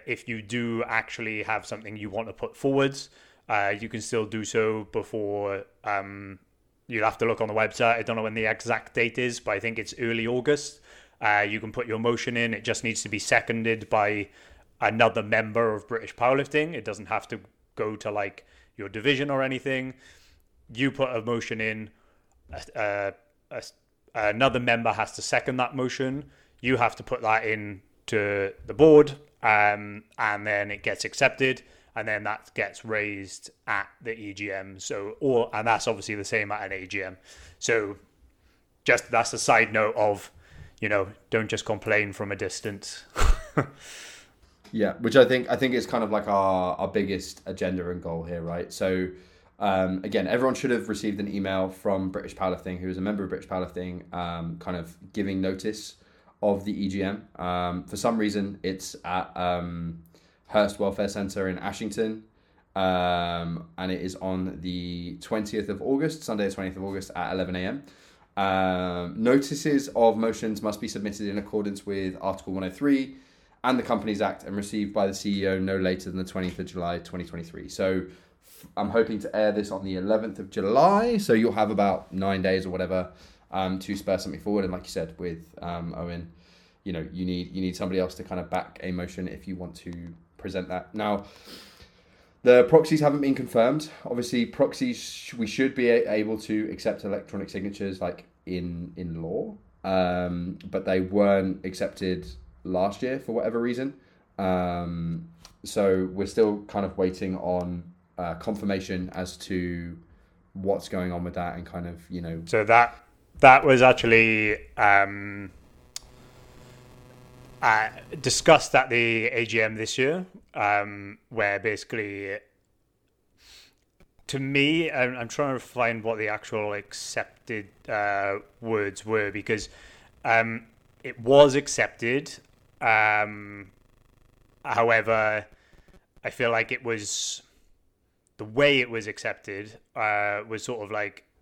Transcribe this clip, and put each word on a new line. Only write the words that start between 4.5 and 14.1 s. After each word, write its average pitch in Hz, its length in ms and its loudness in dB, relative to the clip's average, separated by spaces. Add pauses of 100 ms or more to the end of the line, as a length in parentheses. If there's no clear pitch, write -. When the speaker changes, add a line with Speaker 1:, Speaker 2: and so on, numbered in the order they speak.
Speaker 1:
before, 101 720 -4 (180)
um, 98 560 -6 (480)
you'll 113 160 -4
have 107 160 0
to 113 60 0
look 113 160 0
on 107 80 0
the 107 60 -6
website. 113 420 2
I 113 60 -4
don't 113 120 -4
know 110 80 -2
when 110 120 -6
the 110 120 -2
exact 113 480 -4
date 117 240 0
is, 123 220 -2
but - 160 -4
I - 20 -4
think 113 220 -6
it's - 180 -12
early 117 300 -2
August. 127 500 0 (420)
Uh, 104 280 4
you 107 100 -4
can 110 140 -10
put 120 160 -6
your 110 100 -2
motion 120 380 0
in. 117 180 0
It - 80 -6
just - 220 -2
needs 113 180 -2
to 104 60 -10
be 104 100 -4
seconded 113 720 0
by 104 380 2 (540)